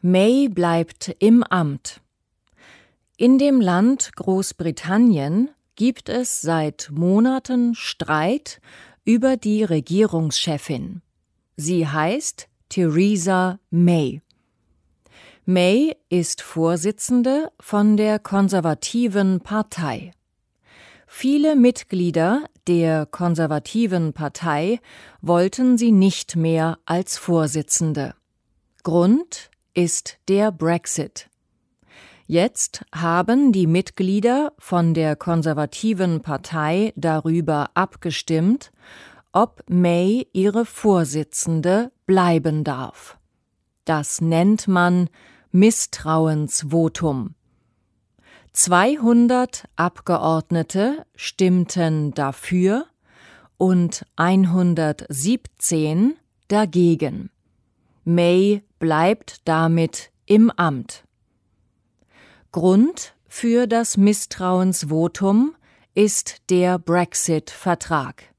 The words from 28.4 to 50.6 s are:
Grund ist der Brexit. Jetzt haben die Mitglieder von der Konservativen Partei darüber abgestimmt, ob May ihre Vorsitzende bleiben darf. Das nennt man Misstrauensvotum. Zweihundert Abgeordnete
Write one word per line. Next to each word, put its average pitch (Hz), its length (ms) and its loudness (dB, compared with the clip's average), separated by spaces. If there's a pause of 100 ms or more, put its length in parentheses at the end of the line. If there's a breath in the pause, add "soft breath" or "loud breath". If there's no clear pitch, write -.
Grund 185 680 0 (240)
ist - 540 -4
der 202 240 2
Brexit. 165 760 -4 (1000 soft breath)
Jetzt - 580 -2 (100)
haben 180 560 2
die 185 160 2
Mitglieder 196 880 0
von 170 360 0
der 156 240 -2
Konservativen 165 1040 -2
Partei 165 760 -4
darüber 156 800 -2
abgestimmt, 175 960 -2 (640 loud breath)
ob 214 340 -2
May 180 640 0
ihre 208 340 0
Vorsitzende 170 1300 -2 (140)
bleiben 165 580 2
darf. - 540 -10 (680)
Das 151 380 -4
nennt 170 480 2
man 180 400 2 (420 soft breath)
Misstrauensvotum. 160 1800 0 (1160 soft breath)
Zweihundert 240 1120 2 (100)
Abgeordnete 175 1300 -2 (100)